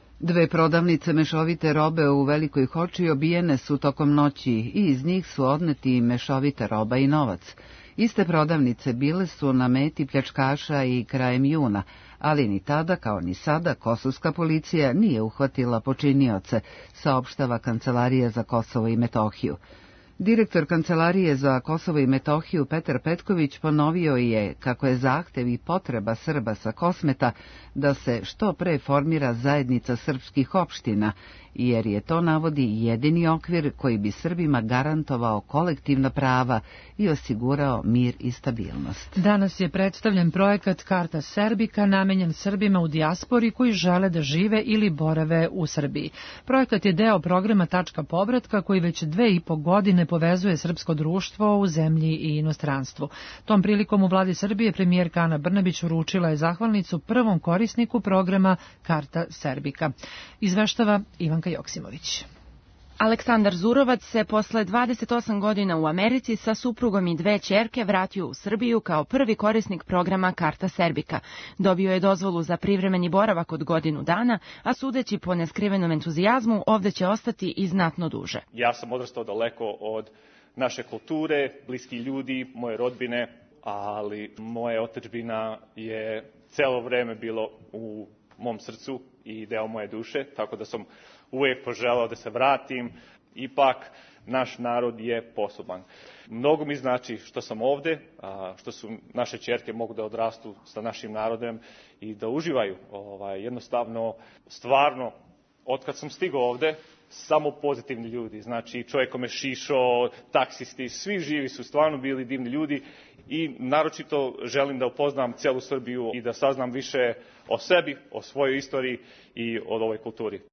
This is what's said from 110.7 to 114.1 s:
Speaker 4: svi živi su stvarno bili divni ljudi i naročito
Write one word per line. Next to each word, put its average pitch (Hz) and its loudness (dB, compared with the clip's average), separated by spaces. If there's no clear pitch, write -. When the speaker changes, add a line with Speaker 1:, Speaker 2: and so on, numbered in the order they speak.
Speaker 4:
svi 196 -6
živi 147 -4
su - -14
stvarno 151 2
bili 131 -4
divni 127 -6
ljudi 147 -4
i 151 -4
naročito 139 0